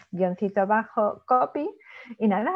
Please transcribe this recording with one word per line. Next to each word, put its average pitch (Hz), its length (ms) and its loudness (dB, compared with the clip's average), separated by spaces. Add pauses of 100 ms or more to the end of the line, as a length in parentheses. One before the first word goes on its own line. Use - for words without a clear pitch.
(100)
guioncito 190 560 -2
bajo, 214 580 0
copy, 294 460 0 (480)
y 220 100 0
nada, 208 260 0